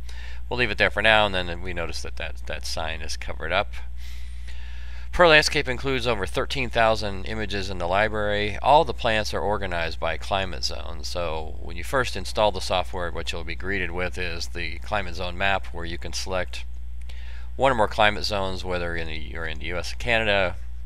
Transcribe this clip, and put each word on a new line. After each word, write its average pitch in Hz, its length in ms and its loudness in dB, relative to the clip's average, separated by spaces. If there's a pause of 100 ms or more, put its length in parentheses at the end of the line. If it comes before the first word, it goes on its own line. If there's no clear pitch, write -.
(480)
we'll 120 100 -2
leave 117 140 2
it 101 40 -4
there 98 140 4
for 104 100 0
now, 107 240 8
and 98 100 2
then 87 280 -2
we 92 100 -2
notice 82 300 -2
that - 140 -4
that, - 300 -4
that 78 200 -4
sign 80 340 -2
is 80 160 -2
covered 78 360 -4
up. 101 200 2 (1400)
Pro 175 160 8
Landscape 151 380 6
includes 127 400 0
over 104 200 0
thirteen 127 420 -2
thousand 107 560 2
images 101 460 -4
in 92 80 -4
the 85 80 -2
library. 104 760 2
All 151 240 8
the 120 80 -2
plants 110 400 0
are 98 80 -2
organized 90 580 -2
by 82 200 -2
climate 95 460 -2
zone. 80 400 -4
So 80 580 -4
when 80 140 -6
you 85 80 -4
first 127 320 0
install 104 360 2
the 92 80 -2
software, 90 500 0
what 80 220 -4
you'll 85 120 -4
be 82 100 -4
greeted 92 380 -2
with 90 260 -2
is 85 300 -2
the 82 320 -4
climate 90 340 -2
zone 90 240 -4
map, 98 300 2
where 85 180 -4
you 85 100 -4
can 87 160 -4
select - 520 -2 (920)
one 131 160 4
or 123 40 0
more 104 120 4
climate 104 360 4
zones, 95 380 0
whether 87 320 -2
in 82 120 0
the, 78 100 -2
you're 78 300 -4
in 76 140 -4
the 73 60 -4
U 87 120 -2
S - 160 -2
or - 20 -4
Canada, 104 600 2 (300)